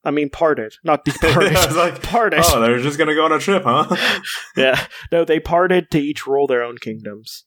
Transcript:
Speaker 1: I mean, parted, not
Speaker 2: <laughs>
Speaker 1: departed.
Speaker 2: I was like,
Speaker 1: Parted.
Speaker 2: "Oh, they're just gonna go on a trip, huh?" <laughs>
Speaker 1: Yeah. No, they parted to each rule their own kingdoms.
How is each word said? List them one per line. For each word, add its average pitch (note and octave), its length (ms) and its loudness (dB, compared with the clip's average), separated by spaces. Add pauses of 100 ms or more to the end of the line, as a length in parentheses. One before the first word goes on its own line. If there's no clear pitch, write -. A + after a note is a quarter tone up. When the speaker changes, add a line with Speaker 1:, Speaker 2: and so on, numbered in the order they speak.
Speaker 1:
I D#3 40 -2
mean, D3 180 0
parted, C3+ 460 -2 (100)
not D#3 200 0
Speaker 2:
<laughs> - 0 -
Speaker 1:
departed. D#3+ 520 2
Speaker 2:
I F3 100 4
was D3 100 -2
like, E3+ 260 0
Speaker 1:
Parted. G3 400 0
Speaker 2:
"Oh, D3+ 180 4
they're A#2 200 2
just C#3+ 180 -4
gonna D#3 160 0
go D#3 100 2
on D#3 80 2
a D#3 60 2
trip, F#3+ 260 0
huh?" D3 560 0 (180)
<laughs> - 180 -12
Speaker 1:
Yeah. C3 300 2 (240)
No, E3+ 140 2
they D#3 160 0
parted F3 520 0
to D#3+ 60 2
each D3 280 -4
rule C#3 200 2
their B2 160 0
own A#2+ 160 -8
kingdoms. G#2+ 680 -14